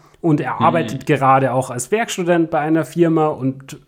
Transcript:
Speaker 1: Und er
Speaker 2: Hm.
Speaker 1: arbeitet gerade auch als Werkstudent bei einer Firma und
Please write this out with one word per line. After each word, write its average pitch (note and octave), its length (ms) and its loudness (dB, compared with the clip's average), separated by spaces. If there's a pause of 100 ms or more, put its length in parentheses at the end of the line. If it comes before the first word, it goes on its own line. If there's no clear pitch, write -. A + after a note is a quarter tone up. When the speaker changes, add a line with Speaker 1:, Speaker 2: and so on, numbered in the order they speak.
(220)
Speaker 1:
Und D3+ 200 2
er A#2 160 -6
Speaker 2:
Hm. A2+ 80 0
Speaker 1:
arbeitet C#3 400 -2
gerade C3 480 2
auch C3 160 -2
als B2 220 -8
Werkstudent F3+ 580 0
bei D#3+ 120 -2
einer D#3 220 0
Firma D#3+ 440 2
und C3+ 500 -6 (100)